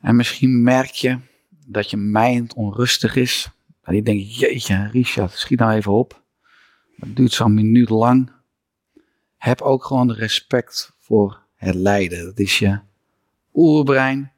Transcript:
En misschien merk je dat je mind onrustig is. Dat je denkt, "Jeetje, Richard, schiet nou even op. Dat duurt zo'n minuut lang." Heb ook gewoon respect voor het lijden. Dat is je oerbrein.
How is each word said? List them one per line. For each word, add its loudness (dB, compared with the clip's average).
En 2
misschien 2
merk 2
je -4
dat -6
je -6
mind 0
onrustig -2
is. -2
Dat -6
je 0
denkt, -4
"Jeetje, -2
Richard, 0
schiet -4
nou 2
even -2
op. -2
Dat -14
duurt 2
zo'n 2
minuut 4
lang." 2
Heb -2
ook -2
gewoon 0
respect -6
voor 0
het -4
lijden. -2
Dat -14
is 0
je 0
oerbrein. 2